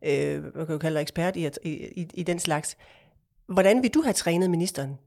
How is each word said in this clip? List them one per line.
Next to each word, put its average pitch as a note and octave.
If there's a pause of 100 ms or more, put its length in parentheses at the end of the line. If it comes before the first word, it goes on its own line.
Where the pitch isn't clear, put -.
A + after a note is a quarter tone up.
Øh, C#3+
man D3+
kan D#3
jo D3+
kalde D#3+
dig D3+
ekspert E3+
i, E3
at, D3
i, E3
i, -
i F3+
den F3
slags. D#3 (720)
Hvordan G3
vil A#3
du D#4
have C4
trænet F3+
ministeren E3